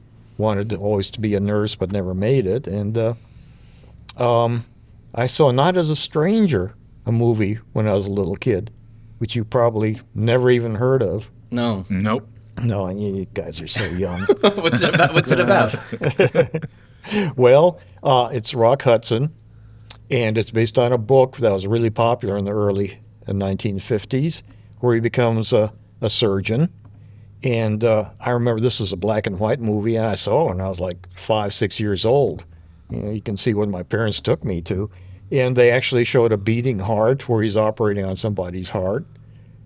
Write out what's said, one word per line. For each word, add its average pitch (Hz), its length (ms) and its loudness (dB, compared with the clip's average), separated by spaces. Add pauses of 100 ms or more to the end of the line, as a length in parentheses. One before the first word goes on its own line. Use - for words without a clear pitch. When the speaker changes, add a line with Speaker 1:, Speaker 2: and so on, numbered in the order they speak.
(380)
Speaker 1:
wanted 104 320 -2
to, 104 60 -4
always 101 360 -2
to - 100 -12
be 107 140 0
a 98 40 0
nurse, 104 360 0
but 90 160 0
never 95 220 -2
made 110 320 2
it. 107 220 -2
And, 104 300 -2
uh, 113 160 0 (1040)
um, 117 480 2 (500)
I 120 120 0
saw 139 240 4
Not 156 260 2
as 165 120 2
a 156 60 0
Stranger, 156 800 0 (320)
a 113 60 -2
movie 113 480 2 (140)
when 107 140 0
I 104 60 2
was 98 140 0
a 101 40 -4
little 98 240 -2
kid, - 360 -2 (480)
which 113 160 -6
you 113 100 -2
probably 110 560 0 (120)
never 120 380 4
even 117 240 2
heard 127 260 2
of. 101 300 -2 (180)
Speaker 2:
No. 117 400 -2
Speaker 3:
Nope. 104 380 -2 (340)
Speaker 1:
No, 101 260 -2
and 98 140 -6
you, 101 140 -4
you 95 180 -6
guys 80 280 -8
are 80 60 -12
so 107 180 -4
young. 90 360 -4
Speaker 2:
<laughs> 104 200 0
What's 165 400 2
it - 140 2
about? 156 180 4
What's 165 180 2
it - 80 4
about? 160 360 2
Speaker 1:
<laughs> - 880 -2 (720)
Well, 139 420 6 (240)
uh, 123 300 2
it's 113 200 -6
Rock 123 280 4
Hudson, 117 520 0 (800)
and 113 260 0
it's 104 140 -2
based 110 260 0
on 120 140 2
a 127 60 4
book 131 400 2
that 113 140 2
was 98 140 -2
really 117 240 0
popular 110 480 0
in 101 60 -2
the 98 80 -4
early, 101 480 -2 (260)
uh, - 60 -6
nineteen 98 480 -2
fifties, 131 640 -4 (360)
where 123 140 2
he 117 60 2
becomes 113 540 0
a, 107 180 2 (300)
a 113 80 -2
surgeon. 110 600 0 (760)
And, 110 380 0
uh, 107 260 2 (100)
I 120 120 -2
remember 120 280 0
this 117 220 0
was 95 100 -4
a 95 60 -4
black 104 280 -2
and 98 140 -4
white 110 220 0
movie, 107 340 -2
and 113 100 0
I 104 100 -2
saw 120 300 0
it 139 40 0
when 90 120 -4
I 92 60 -4
was, 90 140 -8
like, 90 340 -8
five, 107 380 -2
six - 260 -4
years 104 260 -2
old. 117 380 0 (460)
You 117 80 -8
know, 104 140 -6
you 107 100 -8
can 104 160 -6
see 113 160 -2
when 104 180 0
my 90 120 -6
parents 104 360 -2
took - 240 -2
me 90 200 -4
to. 101 260 -6 (420)
And 127 240 0
they 123 160 6
actually 123 320 0
showed 117 300 2
a 104 40 2
beating 113 420 -2
heart 110 500 0
where 113 140 2
he's 107 120 -2
operating 107 480 0
on 95 140 -4
somebody's 92 540 -6
heart, 101 340 -4 (600)